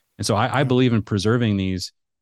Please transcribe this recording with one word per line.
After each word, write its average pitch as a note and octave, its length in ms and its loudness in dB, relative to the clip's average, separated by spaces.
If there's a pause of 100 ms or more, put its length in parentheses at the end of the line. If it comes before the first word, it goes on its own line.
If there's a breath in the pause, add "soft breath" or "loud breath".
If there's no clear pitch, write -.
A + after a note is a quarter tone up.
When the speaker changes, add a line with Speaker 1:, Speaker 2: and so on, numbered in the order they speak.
(180 soft breath)
Speaker 1:
And G#2 80 -6
so A2 100 0
I, C#3 260 0
I - 20 2
Speaker 2:
Mm. C3+ 60 -2
Speaker 1:
believe B2+ 240 2
in A2 80 2
preserving G#2+ 560 0
these, F#2+ 340 -4 (300)